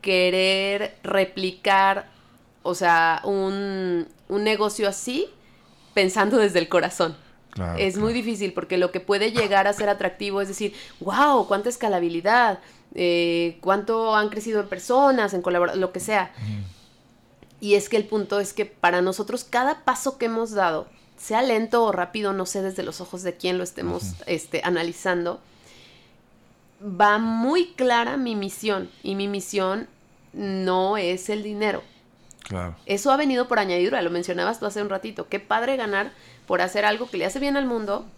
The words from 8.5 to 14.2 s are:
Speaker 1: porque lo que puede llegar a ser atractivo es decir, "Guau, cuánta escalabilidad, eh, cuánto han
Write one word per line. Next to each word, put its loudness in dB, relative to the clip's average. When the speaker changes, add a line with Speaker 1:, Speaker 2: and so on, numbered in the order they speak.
Speaker 1:
porque -4
lo 2
que -4
puede 0
llegar 2
a 4
ser -2
atractivo -2
es -4
decir, -4
"Guau, 4
cuánta 0
escalabilidad, 2
eh, 2
cuánto 2
han 4